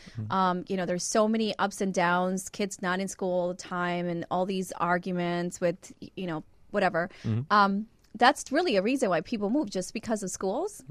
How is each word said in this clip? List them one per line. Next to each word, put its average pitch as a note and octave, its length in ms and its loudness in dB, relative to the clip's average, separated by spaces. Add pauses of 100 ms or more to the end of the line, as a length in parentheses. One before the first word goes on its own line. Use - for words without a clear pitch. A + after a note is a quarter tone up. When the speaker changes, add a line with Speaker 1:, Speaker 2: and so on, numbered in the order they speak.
(120)
Speaker 1:
Mm-hmm. G#2+ 200 -8
Speaker 2:
um, F#3 360 2
you F#3+ 80 -2
know, F3+ 100 -2
there's F3+ 160 -2
so A3 240 4
many A3 320 0
ups G3+ 220 -2
and G3 120 0
downs, F#3 560 2
kids - 320 -6
not F#3 200 -2
in G3 80 -4
school F#3 240 -4
all F3+ 160 0
the F3+ 60 -4
time, F3 520 -2
and E3+ 240 -2
all F3+ 160 0
these F#3+ 320 -2
arguments F3 840 -2
with, F3 400 -2
y-, - 140 -16
you F#3+ 140 -6
know, D#3 160 -6 (260)
whatever. F#3 400 2 (140)
Speaker 1:
Mm-hmm. A2+ 160 0 (100)
Speaker 2:
Um, G3+ 360 4 (280)
that's - 380 4
really D#4 240 2
a F#3 60 6
reason B3 260 2
why F3 140 2
people G#3 280 -2
move, A#3+ 200 0
just F3+ 220 -4
because A3 300 -4
of F#3 80 -6
schools. C4 600 -4